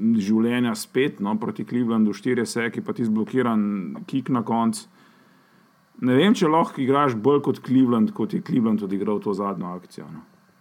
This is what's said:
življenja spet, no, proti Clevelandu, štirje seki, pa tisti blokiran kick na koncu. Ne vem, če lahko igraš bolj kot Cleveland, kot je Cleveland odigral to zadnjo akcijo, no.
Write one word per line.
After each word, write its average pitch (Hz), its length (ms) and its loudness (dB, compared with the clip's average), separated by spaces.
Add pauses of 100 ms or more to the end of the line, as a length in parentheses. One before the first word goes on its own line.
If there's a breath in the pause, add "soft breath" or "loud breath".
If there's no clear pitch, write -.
(140)
življenja 113 600 0
spet, - 460 -2
no, 101 140 -2
proti 110 300 -6
Clevelandu, 113 480 2
štirje 120 340 -2
seki, 117 340 -4
pa 107 120 -6
tisti 113 200 -2
blokiran 113 480 0 (440)
kick - 240 -6
na 123 140 0
koncu. 113 440 -2 (1120 soft breath)
Ne 127 160 0
vem, 185 180 6
če 180 160 2
lahko 160 320 0
igraš 135 340 2
bolj 135 280 2
kot 139 160 -2
Cleveland, 120 540 2
kot 110 200 -4
je - 80 -2
Cleveland 110 420 0
odigral 98 360 -2
to 104 160 -4
zadnjo 98 320 -6
akcijo, 87 400 -14
no. 78 140 -16 (400)